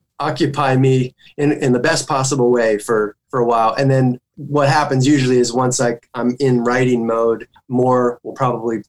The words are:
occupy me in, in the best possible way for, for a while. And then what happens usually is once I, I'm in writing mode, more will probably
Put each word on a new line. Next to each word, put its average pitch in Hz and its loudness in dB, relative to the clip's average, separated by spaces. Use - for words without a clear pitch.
occupy 139 -2
me 131 2
in, 147 2
in 139 0
the 123 2
best 151 -2
possible 135 0
way 113 2
for, 107 -2
for 127 -2
a 117 0
while. 113 2
And 135 0
then 131 0
what 143 0
happens 139 0
usually 127 2
is 117 2
once 127 0
I, 120 -2
I'm 123 -2
in 127 2
writing 123 0
mode, 113 -2
more 123 0
will 110 -12
probably 117 -4